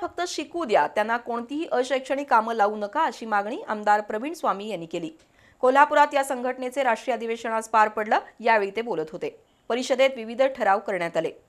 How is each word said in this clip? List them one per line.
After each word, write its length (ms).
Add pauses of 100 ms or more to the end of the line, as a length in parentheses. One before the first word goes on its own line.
फक्त 260
शिकू 380
द्या, 220
त्यांना 300
कोणतीही 540
अशैक्षणिक 580
कामं 240
लावू 220
नका, 280
अशी 220
मागणी 360
आमदार 400
प्रवीण 320
स्वामी 340
यांनी 180
केली. 240 (500)
कोल्हापुरात 540
या 100
संघटनेचे 600
राष्ट्रीय 340
अधिवेशन 320
आज 180
पार 200
पडलं, 320 (200)
यावेळी 360
ते 60
बोलत 300
होते. 280 (300)
परिषदेत 460
विविध 260
ठराव 380
करण्यात 380
आले. 140 (180)